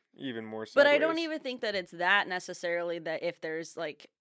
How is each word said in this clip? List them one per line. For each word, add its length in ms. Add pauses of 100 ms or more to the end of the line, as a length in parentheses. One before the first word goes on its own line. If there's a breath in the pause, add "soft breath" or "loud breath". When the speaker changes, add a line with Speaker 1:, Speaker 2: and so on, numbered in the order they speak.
(160)
Speaker 1:
even 300
more 200 (100)
Speaker 2:
But 120
I 100
don't 220
Speaker 1:
sideways. 0
Speaker 2:
even 200
think 220
that 140
it's 160
that 360
necessarily, 720
that 240
if 180
there's, 360
like, 320 (120)